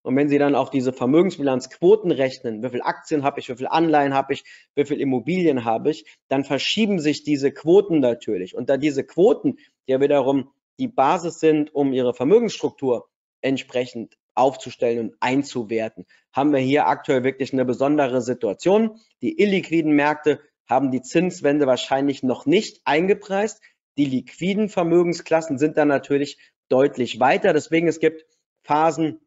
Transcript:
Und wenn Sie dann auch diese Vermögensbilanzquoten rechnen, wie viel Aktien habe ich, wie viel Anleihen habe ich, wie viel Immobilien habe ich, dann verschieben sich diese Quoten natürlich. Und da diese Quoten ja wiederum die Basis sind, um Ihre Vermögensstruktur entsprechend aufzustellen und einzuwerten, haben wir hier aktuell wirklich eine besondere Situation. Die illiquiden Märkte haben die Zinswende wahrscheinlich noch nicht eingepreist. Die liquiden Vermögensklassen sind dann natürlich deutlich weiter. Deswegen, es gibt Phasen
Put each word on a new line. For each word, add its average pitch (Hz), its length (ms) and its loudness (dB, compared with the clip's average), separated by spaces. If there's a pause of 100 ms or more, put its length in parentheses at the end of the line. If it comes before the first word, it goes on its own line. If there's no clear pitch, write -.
Und 127 160 -4
wenn 143 140 2
Sie 143 80 2
dann 143 160 2
auch 131 160 0
diese 127 240 -2
Vermögensbilanzquoten 160 1160 0
rechnen, 127 520 -4
wie 123 80 -8
viel 123 100 -6
Aktien 156 440 -4
habe 143 160 -2
ich, - 100 -14
wie 120 60 -8
viel 127 100 -10
Anleihen 147 480 2
habe 135 180 0
ich, 131 120 -8 (300)
wie 147 120 0
viel 131 160 -4
Immobilien 139 640 0
habe 117 240 0
ich, - 160 -8 (220)
dann 135 160 -2
verschieben 196 540 -2
sich 147 260 -2
diese 139 280 0
Quoten 170 480 2
natürlich. 110 540 -2
Und 123 160 -6
da 135 80 2
diese 135 260 -2
Quoten 165 540 0 (260)
ja 131 160 0
wiederum 139 500 0 (280)
die 131 100 -4
Basis 165 520 -2
sind, 156 340 2
um 139 180 0
Ihre 123 220 0
Vermögensstruktur 139 960 0 (320)
entsprechend 127 720 -4 (180)
aufzustellen 117 760 -2
und - 100 -20
einzuwerten, 117 880 -4 (260)
haben 143 220 0
wir 131 60 4
hier 131 260 2
aktuell 135 360 0
wirklich 131 300 -4
eine 127 140 0
besondere 131 560 0
Situation. 170 760 0 (220)
Die - 180 -4
illiquiden 165 540 0
Märkte 147 480 2 (260)
haben 131 240 0
die 123 120 -4
Zinswende 151 640 0
wahrscheinlich 135 560 0
noch 123 240 -2
nicht 190 400 0
eingepreist. 196 760 -2 (380)
Die 143 80 2
liquiden 190 640 -4
Vermögensklassen 165 880 0
sind 156 180 0
dann 147 120 2
natürlich 143 500 -2 (320)
deutlich 127 500 0
weiter. 170 320 2
Deswegen, 160 340 0
es 156 140 -2
gibt 160 240 -2 (380)
Phasen 156 640 0